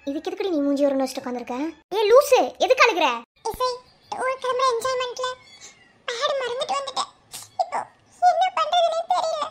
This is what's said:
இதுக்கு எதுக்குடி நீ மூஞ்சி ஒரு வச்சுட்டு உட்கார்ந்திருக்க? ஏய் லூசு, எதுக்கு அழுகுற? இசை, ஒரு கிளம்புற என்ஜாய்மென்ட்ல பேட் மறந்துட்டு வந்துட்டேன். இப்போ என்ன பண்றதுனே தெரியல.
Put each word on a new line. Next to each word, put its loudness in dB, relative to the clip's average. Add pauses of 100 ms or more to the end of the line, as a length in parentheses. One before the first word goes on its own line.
இதுக்கு -6
எதுக்குடி -6
நீ 0
மூஞ்சி 2
ஒரு 2
வச்சுட்டு -4
உட்கார்ந்திருக்க? -8 (400)
ஏய் 2
லூசு, 8 (180)
எதுக்கு 6
அழுகுற? 4 (420)
இசை, -2 (540)
ஒரு -2
கிளம்புற 0
என்ஜாய்மென்ட்ல -4 (800)
பேட் -2
மறந்துட்டு -4
வந்துட்டேன். -6 (520)
இப்போ -4 (440)
என்ன 4 (120)
பண்றதுனே 0 (120)
தெரியல. -2 (120)